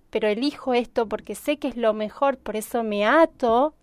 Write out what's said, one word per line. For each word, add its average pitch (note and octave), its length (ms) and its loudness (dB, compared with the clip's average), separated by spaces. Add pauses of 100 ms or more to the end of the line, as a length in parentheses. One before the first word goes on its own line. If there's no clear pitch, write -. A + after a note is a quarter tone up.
pero G#3+ 180 -2
elijo B3 460 -2
esto A#3+ 340 0
porque G#3 280 -8
sé D4 220 -4
que D4 100 -4
es A#3 100 -8
lo A3+ 160 2
mejor, G#3+ 460 -2
por G#3 160 -8
eso A3 280 -4
me G#3 220 0
ato C#4 760 4